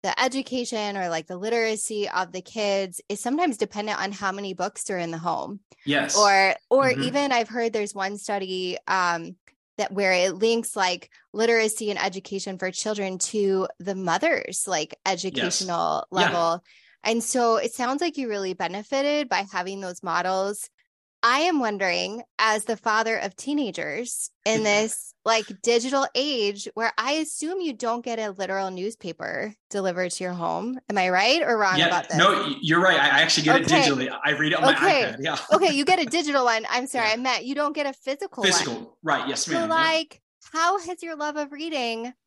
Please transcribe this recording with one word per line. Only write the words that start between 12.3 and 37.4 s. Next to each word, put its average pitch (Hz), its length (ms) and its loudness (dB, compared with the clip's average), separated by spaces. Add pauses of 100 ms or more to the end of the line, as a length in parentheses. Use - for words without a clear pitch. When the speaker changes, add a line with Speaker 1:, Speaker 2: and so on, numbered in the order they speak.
Speaker 1:
for 185 120 -4
children 196 480 -4
to 190 480 2 (140)
the 185 140 -4
mother's, 190 760 0
like, 160 260 -2 (120)
Speaker 2:
Yes. 190 80 2 (100)
Speaker 1:
educational 170 880 -2
Speaker 2:
Yeah. 185 60 0
Speaker 1:
level. 170 460 2 (380)
And 226 220 0
so 233 320 2
it 233 180 -2
sounds 254 280 -2
like 330 160 -2
you 254 100 -4
really 196 260 -4
benefited 269 720 -2
by 202 220 0
having 196 300 -4
those 180 220 -10
models. 190 680 -2 (560)
I 254 180 4
am 330 180 2
wondering, 196 640 -2 (160)
as 214 240 4
the 220 120 -2
father 226 400 0
of - 200 -6
teenagers 226 960 -4 (140)
in 220 200 2
Speaker 2:
<laughs> - 0 -
Speaker 1:
this, 214 500 0 (100)
like, 220 220 2 (160)
digital 254 420 2 (120)
age 233 580 -2
where 220 240 -2
I 247 140 0
assume 311 480 -4
you 311 140 -4
don't 233 300 -4
get 226 140 -4
a 208 140 -4
literal 190 400 -4
newspaper 190 840 -6 (160)
delivered 180 400 -2
to - 140 -6
your 180 80 -4
home. 180 480 -4 (100)
Am 202 80 0
I 185 120 2
right 226 320 4
or 233 160 2
wrong 190 200 4
Speaker 2:
Yeah, 165 80 4
Speaker 1:
about 175 220 0
this? 156 100 0
Speaker 2:
no, 196 140 8
y-, 147 280 -2
you're 165 200 4
right. 185 180 6
I, 139 60 4
I 143 180 6
actually 160 220 2
get - 180 6
Speaker 1:
Okay. 311 200 6
Speaker 2:
it - 40 6
digitally. 131 380 0
I 147 80 2
read 151 200 0
it 170 60 2
on 240 60 2
my 269 100 6
Speaker 1:
Okay. 294 280 4 (100)
Speaker 2:
iPad. - 80 -12
Yeah. 151 240 -2
<laughs> - 80 2
Speaker 1:
Okay, 339 200 6
you 277 120 0
get 370 160 4
a 285 60 0
digital 285 380 0
one. 226 240 2
I'm 254 200 -2
sorry, 233 180 0
Speaker 2:
Yeah. 214 60 4
Speaker 1:
I 220 60 2
meant 247 260 -2